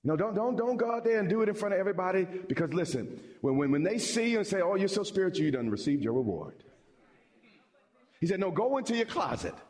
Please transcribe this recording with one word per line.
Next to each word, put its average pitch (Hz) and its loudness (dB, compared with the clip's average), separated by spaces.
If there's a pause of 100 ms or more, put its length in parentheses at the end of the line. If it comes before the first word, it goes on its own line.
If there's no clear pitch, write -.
no, 151 0
don't, 202 -2
don't, 220 0
don't 240 0
go 233 0
out 233 -2
there 226 4
and 190 0
do 220 2
it 214 4
in 208 -2
front 202 -2
of 185 2
everybody, 185 0
because 165 -4
listen, 151 -4 (200)
when, 135 2
when, 143 2
when 143 4
they 208 0
see 233 0
you 226 2
and 202 0
say, 190 0
'Oh, 185 2
you're 190 2
so 202 0
spiritual,' 185 0
you 151 2
done 120 0
received 143 0
your 113 0
reward." 98 -2 (1600)
He 175 0
said, 190 0
"No, 190 0
go 233 0
into 233 -2
your 226 0
closet. 120 -4 (140)